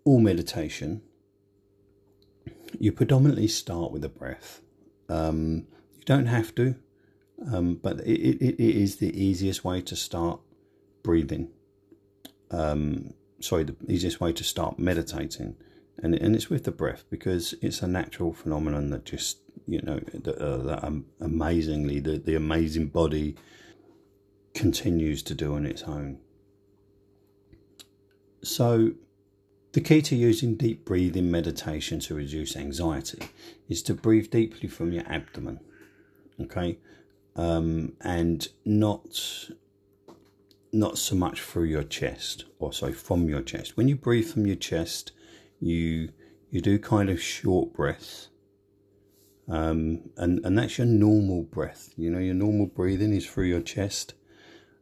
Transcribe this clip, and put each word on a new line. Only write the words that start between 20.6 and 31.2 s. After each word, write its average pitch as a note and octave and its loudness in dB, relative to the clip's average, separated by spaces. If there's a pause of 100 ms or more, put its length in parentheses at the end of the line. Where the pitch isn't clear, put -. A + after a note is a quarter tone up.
um, C#2+ -6 (140)
amazingly, D#2 0
the, D2+ -2
the D#2 0
amazing D#2 0
body D2+ 2 (1200)
continues E2 0
to D#2 -8
do D2 -4
on D2 -2
its - -8
own. D2 -10 (2250)
So A#2 4 (800)
the C#3 2
key D#3 6
to D3 0
using A#2 4
deep A2+ -2
breathing F2+ 2